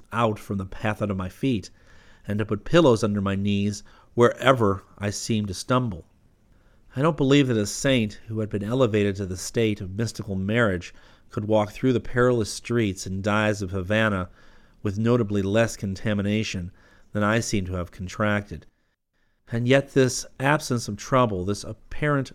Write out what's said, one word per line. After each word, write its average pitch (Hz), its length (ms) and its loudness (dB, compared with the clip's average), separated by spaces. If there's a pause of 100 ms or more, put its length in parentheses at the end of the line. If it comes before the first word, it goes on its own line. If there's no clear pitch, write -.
(120)
out 110 260 0
from 101 200 -6
the 95 80 -6
path - 360 -4
under 101 120 -2
my 95 140 -6
feet, 117 420 -4 (580)
and 104 100 -2
to 110 60 -2
put 104 200 -4
pillows 147 380 6
under 104 180 0
my 98 140 0
knees 101 480 0 (320)
wherever 117 720 4 (140)
I 104 120 -2
seemed 104 380 -2
to 92 60 -8
stumble. 120 500 -2 (920)
I 127 80 -2
don't 156 140 2
believe 139 320 6
that 120 80 2
a 104 100 2
saint 117 640 -2
who 110 120 -4
had 104 100 -4
been 101 120 -4
elevated 104 540 2
to 101 100 -4
the 90 100 -6
state 107 440 -2
of 95 160 -10
mystical 107 400 -4
marriage 98 580 0 (360)
could 107 140 -6
walk 104 280 2
through 131 200 0
the 113 80 0
perilous 123 520 2
streets 110 540 -2
and 95 160 -6
dyes 104 400 2
of 92 80 -6
Havana 98 580 0 (540)
with 101 160 -4
notably 110 440 2
less 107 340 2
contamination 101 960 -4 (400)
than 104 100 -2
I 107 180 2
seem 101 260 -2
to 92 80 -6
have 87 160 -6
contracted. 101 760 -4 (880)
And 120 140 -2
yet 139 280 4
this 131 320 2 (120)
absence 135 500 -2
of 104 80 -6
trouble, 110 480 0
this 101 200 -4
apparent 139 720 -4